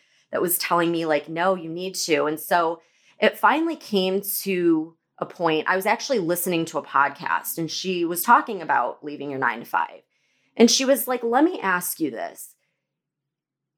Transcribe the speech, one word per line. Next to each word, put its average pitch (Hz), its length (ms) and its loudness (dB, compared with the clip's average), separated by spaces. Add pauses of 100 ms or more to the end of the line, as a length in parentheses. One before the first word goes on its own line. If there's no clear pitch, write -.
(320)
that - 100 -2
was 170 160 0
telling 170 340 2
me, 165 140 -2
like, 151 240 0
"No, 175 260 0
you 165 140 -8
need 185 260 -8
to." 147 300 0
And 151 140 -2
so 170 420 0 (380)
it - 180 2
finally 302 380 2
came 190 460 0 (200)
to 170 540 0 (280)
a - 20 -4
point, 160 420 0
I 185 80 2
was 190 120 -2
actually 214 320 0
listening 175 460 0
to 156 120 -6
a 143 60 -2
podcast, - 760 -2
and 160 140 -4
she 180 340 -4
was 175 160 -4
talking 240 400 2
about 131 420 -2
leaving 147 280 -10
your 135 80 -6
nine-to-five. 113 600 -4 (540)
And 226 140 8
she 262 160 2
was 262 220 2
like, 247 160 -2
"Let 240 200 4
me 359 160 2
ask 180 400 -2
you 147 120 -2
this. 87 420 -10 (1200)